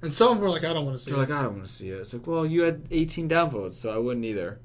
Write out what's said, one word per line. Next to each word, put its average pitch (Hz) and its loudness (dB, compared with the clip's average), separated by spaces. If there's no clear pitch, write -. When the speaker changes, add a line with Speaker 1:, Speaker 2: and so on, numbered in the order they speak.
Speaker 1:
And 160 -4
some 233 8
of 233 4
them 202 0
are 185 4
like, 165 0
"I 160 0
don't 156 0
wanna 131 -4
see 143 -8
Speaker 2:
They're 143 0
Speaker 1:
it." 135 2
Speaker 2:
like, 147 0
"I 143 0
don't 113 -2
wanna 95 -10
see 95 -12
it." 95 -8
It's 95 -10
like, 120 -10
well, 165 0
you 165 4
had 165 2
eighteen 165 0
downvotes, 139 2
so 110 -6
I 110 -2
wouldn't 120 0
either. 101 -4